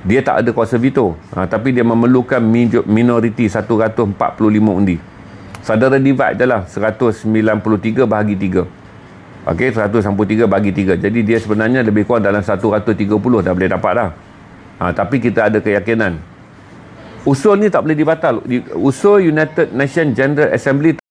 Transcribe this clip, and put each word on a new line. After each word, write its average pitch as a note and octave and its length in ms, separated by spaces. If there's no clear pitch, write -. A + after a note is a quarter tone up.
dia A2 160
tak A#2+ 240
ada A#2 80
kuasa A2+ 240
veto. A#2+ 400
Ha, - 160
tapi A2+ 240
dia B2 80
memerlukan A#2+ 640
mijo-, A#2 400
minoriti A#2 640
satu G#2+ 320
ratus A2 240
empat G#2 320
puluh G#2+ 160
lima G#2+ 240
undi. F#2 240
Saudara B2 320
divide C3+ 400
je A#2 80
lah, A#2 240
seratus A2 560
sembilan A2 400
puluh G#2+ 160
tiga A2+ 240
bahagi G#2+ 320
tiga. F#2 320
Okey, G#2 240
seratus A2 320
enam G2+ 160
puluh G#2+ 160
tiga A2+ 80
bahagi G2 320
tiga. F#2+ 240
Jadi, A2 240
dia A2 160
sebenarnya A2 480
lebih G#2+ 160
kurang G#2+ 240
dalam G2+ 160
satu G#2 320
ratus G#2 240
tiga G#2 160
puluh A2+ 240
dah F2+ 160
boleh F#2 160
dapat F#2+ 240
dah. A2 140
Ha, F2+ 80
tapi G#2+ 320
kita A2+ 240
ada G#2+ 160
keyakinan. G2+ 560
Usul G3+ 400
ni G#3 80
tak D3+ 160
boleh D#3 80
dibatal. D#3 480
Di-, B2 320
usul F#3+ 480
United D#3 480
Nation C#3 400
General C3+ 400
Assembly C#3+ 480